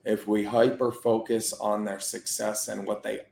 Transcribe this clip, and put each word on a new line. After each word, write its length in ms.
If 220
we 180
hyper-focus 1080
on 300
their 160
success 680
and 180
what 160
they 160